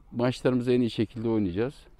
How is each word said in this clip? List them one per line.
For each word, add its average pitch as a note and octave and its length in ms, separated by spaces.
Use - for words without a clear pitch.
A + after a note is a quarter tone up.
Maçlarımızı B2 600
en B2 80
iyi A#2+ 100
şekilde A2+ 380
oynayacağız. G#2+ 460